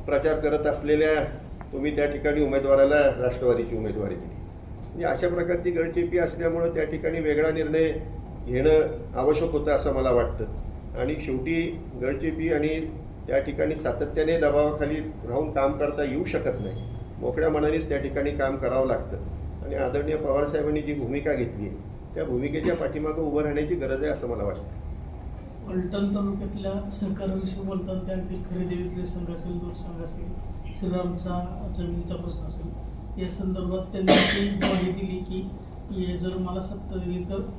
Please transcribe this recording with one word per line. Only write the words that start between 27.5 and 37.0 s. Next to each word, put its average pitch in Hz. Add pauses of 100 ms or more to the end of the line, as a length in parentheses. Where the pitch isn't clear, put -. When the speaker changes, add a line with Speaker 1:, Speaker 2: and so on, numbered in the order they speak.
Speaker 2:
बोलताना 185
ते 190
अगदी 185
खरेदी 175
विक्री 175
संघ 175
असेल, 175
दूध 175
संघ 170
असेल, - (400)
श्रीरामचा 180
जमिनीचा 170
प्रश्न 170
असेल, - (320)
या 180
संदर्भात 185
त्यांनी 190
अशी 202
ग्वाही 185
दिली 185
की, 185 (400)
की 180
जर 185
मला 185
सत्ता 196
दिली 180